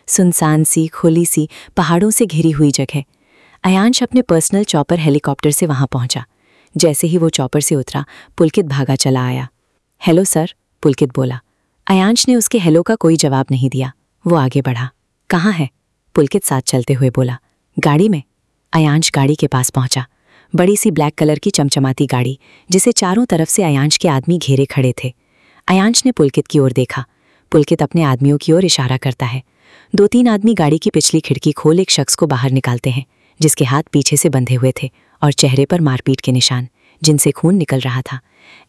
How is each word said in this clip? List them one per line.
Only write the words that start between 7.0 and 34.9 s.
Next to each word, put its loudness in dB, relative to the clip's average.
ही 0
वो 0
चॉपर -2
से -2
उतरा, -6
पुलकित 0
भागा -2
चला -2
आया। -6
"हेलो 4
सर," -2
पुलकित 0
बोला। -4
अयांश 2
ने 4
उसके 0
"हेलो" 4
का 0
कोई 2
जवाब 0
नहीं 0
दिया। -6
वो 2
आगे 0
बढ़ा। -6
"कहाँ 0
है?" -4
पुलकित 0
साथ -2
चलते -2
हुए 0
बोला। -2
"गाड़ी 2
में।" -2
अयांश 2
गाड़ी 2
के -2
पास -2
पहुंचा। -4
बड़ी 2
सी 2
ब्लैक -2
कलर 0
की -2
चमचमाती 0
गाड़ी, -2
जिसे 2
चारों 0
तरफ 0
से 0
अयांश 0
के 0
आदमी 0
घेरे 0
खड़े -2
थे। -10
अयांश 2
ने 2
पुलकित 0
की 0
ओर 2
देखा। -4
पुलकित 2
अपने 0
आदमियों 2
की -2
ओर 4
इशारा 0
करता -4
है। -8
दो 4
तीन 2
आदमी 2
गाड़ी 2
की -2
पिछली 0
खिड़की -2
खोल 2
एक -2
शख्स -2
को 0
बाहर -2
निकालते -2
हैं, -4
जिसके 2
हाथ -2
पीछे 0
से 0
बंधे 0
हुए 0
थे -10